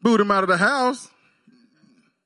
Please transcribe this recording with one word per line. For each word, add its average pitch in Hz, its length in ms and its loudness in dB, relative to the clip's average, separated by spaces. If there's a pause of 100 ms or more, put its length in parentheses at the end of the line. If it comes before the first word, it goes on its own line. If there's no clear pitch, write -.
boot 226 180 2
him 202 120 0
out 196 120 0
of 185 60 -2
the 180 80 2
house. 254 520 -2 (1160)